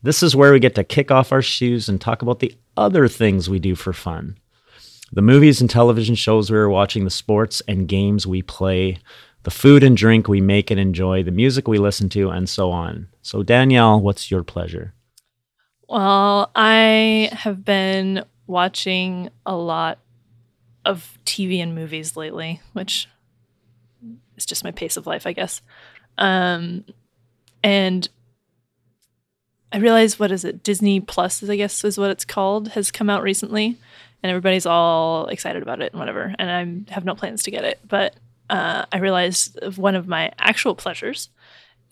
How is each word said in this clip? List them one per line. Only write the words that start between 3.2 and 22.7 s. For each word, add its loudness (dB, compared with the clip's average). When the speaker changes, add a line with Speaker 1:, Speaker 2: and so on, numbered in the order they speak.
Speaker 1:
we -2
do -2
for -6
fun. -10
The 0
movies 8
and 4
television 4
shows 0
we 2
are 4
watching, 0
the -2
sports -2
and -2
games 0
we -4
play, -2
the -6
food 8
and 8
drink 4
we 2
make 2
and 2
enjoy, 0
the -2
music 2
we 2
listen 0
to, 0
and -4
so -2
on. -6
So -8
Danielle, 6
what's -2
your -2
pleasure? -10
Speaker 2:
Well, 2
I 4
have -8
been -2
watching -4
a -6
lot -6
of -6
T -6
V -4
and -8
movies -10
lately, -12